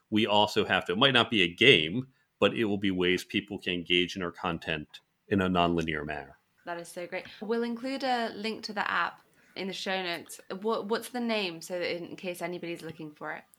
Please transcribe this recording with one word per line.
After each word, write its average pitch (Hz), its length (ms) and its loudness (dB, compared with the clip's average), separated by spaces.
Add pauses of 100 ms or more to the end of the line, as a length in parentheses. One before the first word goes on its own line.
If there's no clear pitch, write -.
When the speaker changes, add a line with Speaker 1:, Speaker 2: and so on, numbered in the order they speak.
Speaker 1:
we 107 160 4
also 104 400 4
have 95 200 2
to, 90 80 0
it 98 40 -2
might 135 160 6
not 113 160 6
be 107 120 2
a 87 120 2
game, 104 540 6 (320)
but - 140 6
it 117 120 0
will 101 120 0
be 98 140 0
ways 90 320 2
people 101 340 -4
can 92 160 -4
engage 90 420 0
in 95 80 -4
our 85 80 -2
content 82 680 -6 (260)
in 98 140 2
a 92 80 2
nonlinear 82 560 2
manner. 71 320 -10 (280)
Speaker 2:
That 170 140 -8
is 170 80 -14
so 175 180 -10
great. 185 200 -8 (160)
We'll 233 220 -2
include 240 400 -4
a 240 320 0
link 214 300 -6
to 214 80 -10
the 202 160 -2
app 175 320 -2 (340)
in 190 120 -6
the 185 60 -6
show 190 280 -4
notes. 170 380 -6 (220)
What, 208 260 -2
what's 226 220 -4
the 247 100 -6
name, 202 420 -2
so 180 160 -6
that 175 200 -2
in 170 180 -10
case 180 260 -8
anybody's 170 420 -6
looking 156 280 -12
for 151 220 -10
it? - 100 -12 (160)